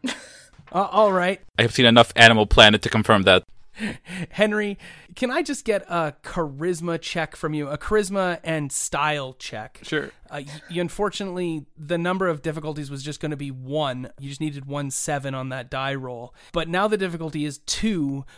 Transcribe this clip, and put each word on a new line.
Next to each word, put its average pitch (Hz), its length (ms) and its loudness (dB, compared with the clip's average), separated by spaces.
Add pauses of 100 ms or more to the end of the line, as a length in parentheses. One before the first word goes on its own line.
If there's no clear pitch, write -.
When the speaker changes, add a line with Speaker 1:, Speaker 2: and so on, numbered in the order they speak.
Speaker 1:
<laughs> 254 120 -6 (560)
Speaker 2:
Uh, 185 100 0 (100)
all 208 200 6
right. 185 280 0 (180)
Speaker 3:
I - 40 4
have 117 120 2
seen 131 100 4
enough 117 300 8
Animal 113 320 10
Planet 107 360 8
to 98 60 -2
confirm 107 360 4
that. 92 180 6 (880)
Speaker 2:
Henry, 208 480 -2 (380)
can 247 160 -2
I 330 100 -2
just 285 220 -8
get 208 240 -2
a 165 340 -2
charisma 165 800 -6
check - 340 -6
from 156 200 -6
you? 147 140 -4
A 147 80 -6
charisma 190 680 -2
and 156 260 -4
style 143 640 -4
check. - 480 -14
Speaker 4:
Sure. 143 300 -4 (180)
Speaker 2:
Uh, 143 160 -12
y-, 147 220 -16
you, 170 120 -6
unfortunately, 180 840 -6 (100)
the 156 220 -6
number 185 300 -2
of 156 140 -4
difficulties 151 460 -8
was 139 140 -12
just 147 160 -10
gonna 151 180 -6
be 143 140 -10
one. 131 600 -6 (100)
You 135 80 -12
just 139 120 -12
needed 143 260 -8
one 143 260 -6
seven 139 420 -6
on 131 140 -8
that 127 240 -10
die 135 240 -4
roll. 123 360 -12 (200)
But 165 160 -4
now 185 180 0
the 214 100 0
difficulty 165 480 -4
is 143 220 -8
two 147 580 -2 (140)